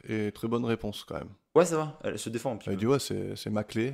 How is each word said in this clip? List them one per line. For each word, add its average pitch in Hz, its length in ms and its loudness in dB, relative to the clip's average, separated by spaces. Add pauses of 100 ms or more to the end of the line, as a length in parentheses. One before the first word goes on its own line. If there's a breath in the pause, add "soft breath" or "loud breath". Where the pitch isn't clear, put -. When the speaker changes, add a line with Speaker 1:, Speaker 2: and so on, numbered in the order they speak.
Speaker 1:
et 107 220 0
très - 160 -4
bonne 120 180 2
réponse, 110 420 -2
quand - 60 -8
même. 80 160 -6 (240)
Speaker 2:
Ouais, 160 120 10
ça 165 120 0
va, 156 260 -4
elle 104 140 -2
se - 140 -6
défend 117 220 -2
un 104 40 -6
petit 101 120 -6
Speaker 1:
Elle 98 60 0
Speaker 2:
peu. 92 40 -2
Speaker 1:
dit, 107 80 2
ouais, 139 120 6
c'est, 98 360 -4
c'est - 160 -6
ma 107 120 2
clé 117 300 -2